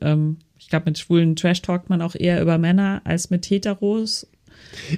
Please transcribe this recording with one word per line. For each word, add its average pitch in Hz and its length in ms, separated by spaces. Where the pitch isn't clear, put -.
ähm, 151 340
ich - 100
glaub, 165 180
mit 156 120
Schwulen 170 360
trash-talkt 180 540
man 175 140
auch 170 120
eher 175 280
über 165 160
Männer 196 460
als 170 260
mit 180 180
Heteros. 208 800